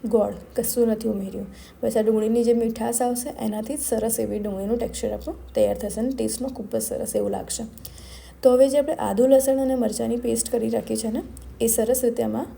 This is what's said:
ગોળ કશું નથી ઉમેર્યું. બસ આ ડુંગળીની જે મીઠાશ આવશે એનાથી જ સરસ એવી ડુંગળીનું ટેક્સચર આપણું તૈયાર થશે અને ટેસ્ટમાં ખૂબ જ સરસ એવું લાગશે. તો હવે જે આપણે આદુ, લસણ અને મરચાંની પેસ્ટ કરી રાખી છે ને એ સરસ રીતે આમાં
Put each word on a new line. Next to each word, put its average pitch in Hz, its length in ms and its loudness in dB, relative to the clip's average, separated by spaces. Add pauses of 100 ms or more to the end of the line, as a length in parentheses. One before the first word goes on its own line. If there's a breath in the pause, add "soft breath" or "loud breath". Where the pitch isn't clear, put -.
ગોળ 208 280 2 (220)
કશું 233 320 2
નથી 220 220 0
ઉમેર્યું. 196 360 -4 (380 loud breath)
બસ 226 140 0
આ 214 40 4
ડુંગળીની 220 420 2
જે 233 100 4
મીઠાશ 233 480 0
આવશે 247 280 -2 (100)
એનાથી 214 360 -4
જ 285 40 -6
સરસ 220 400 -2
એવી 208 200 -2
ડુંગળીનું 202 380 -2
ટેક્સચર 220 360 -4
આપણું - 400 -10
તૈયાર 208 240 2
થશે 220 240 -4
અને 262 100 0
ટેસ્ટમાં 247 420 -4
ખૂબ - 220 -8
જ 220 60 0
સરસ - 340 -4
એવું - 160 0
લાગશે. 196 320 -6 (800 loud breath)
તો 254 80 8
હવે 262 180 8
જે 277 80 2
આપણે 285 160 2
આદુ, 214 340 2
લસણ 269 320 6
અને 262 160 2
મરચાંની 233 420 0
પેસ્ટ 226 320 -2
કરી 226 200 0
રાખી 220 260 -2
છે 220 160 -4
ને 269 100 -2 (400)
એ 233 60 2
સરસ 233 360 2
રીતે 233 200 2
આમાં 226 220 -2 (120)